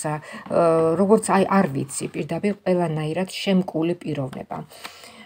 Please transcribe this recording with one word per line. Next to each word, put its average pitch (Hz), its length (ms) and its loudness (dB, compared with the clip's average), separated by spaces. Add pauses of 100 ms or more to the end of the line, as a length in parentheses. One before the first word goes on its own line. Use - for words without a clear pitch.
ა, 151 120 -4 (760)
როგორც, 196 340 4
აი, 190 180 4
არ 190 240 4
ვიცი, 135 380 -6
პირდაპირ 165 500 -4
ყველანაირად 165 760 -2
შემკული 175 640 0
პიროვნება. 151 720 -8 (600)